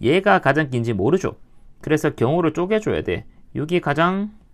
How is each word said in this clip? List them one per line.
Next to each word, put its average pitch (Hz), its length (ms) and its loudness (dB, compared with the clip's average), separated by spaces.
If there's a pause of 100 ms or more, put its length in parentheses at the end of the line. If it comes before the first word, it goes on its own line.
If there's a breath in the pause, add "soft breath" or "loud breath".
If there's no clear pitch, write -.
얘가 190 360 4
가장 139 320 2
긴지 117 220 -2
모르죠. 113 440 0 (440)
그래서 151 300 0
경우를 156 420 0
쪼개줘야 175 500 -2
돼. - 220 -4 (320 soft breath)
육이 165 240 -2
가장 180 500 0 (240)